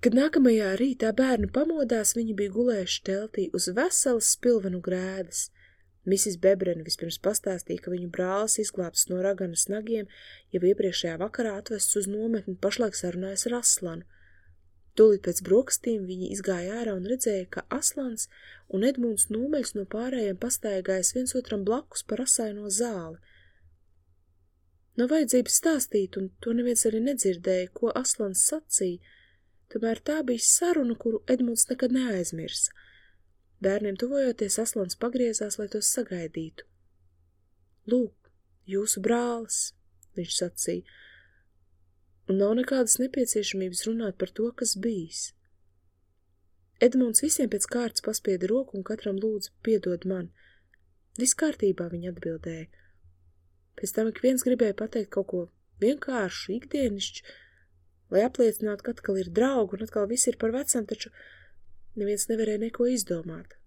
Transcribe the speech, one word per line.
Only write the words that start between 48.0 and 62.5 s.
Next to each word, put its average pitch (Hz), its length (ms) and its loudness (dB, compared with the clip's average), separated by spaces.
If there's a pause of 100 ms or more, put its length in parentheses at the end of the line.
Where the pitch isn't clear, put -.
paspieda 185 460 0
roku 240 280 0
un 190 80 -6
katram 214 320 -4
lūdza: 208 340 -4 (120)
"Piedod 185 420 0
man." 180 280 -4 (840)
"Viss 254 180 2
kārtībā," 196 580 0
viņi 175 200 -8
atbildēja. 165 540 -8 (1120)
Pēc - 180 -6
tam 220 140 2
ik 214 140 -6
viens 254 200 4
gribēja 247 320 2
pateikt 220 360 -4
kaut 196 160 -2
ko 180 160 -4 (380)
vienkāršu, 226 760 -2
ikdienišķu, 247 640 -4 (880)
lai 196 160 4
apliecinātu, 214 560 0
ka 240 120 -4
atkal 190 260 -2
ir 180 100 -4
draugi 220 460 2
un 208 100 -6
atkal 202 240 0
viss 247 180 2
ir 240 80 0
par 226 160 -2
vecam, 254 340 -2
taču - 260 -10 (840)
neviens 208 320 -2
nevarēja 214 380 0